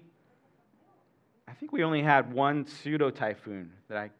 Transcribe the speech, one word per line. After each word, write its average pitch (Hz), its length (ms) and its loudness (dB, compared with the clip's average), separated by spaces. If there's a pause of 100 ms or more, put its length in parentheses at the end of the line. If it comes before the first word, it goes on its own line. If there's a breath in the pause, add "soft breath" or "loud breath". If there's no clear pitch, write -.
(1500)
I 131 60 -18
think 302 180 -12
we 269 120 0
only 156 200 2
had 131 300 4
one 139 340 0
pseudo 147 420 -2
typhoon 101 640 -6 (160)
that 107 100 -8
I 104 120 -8 (100)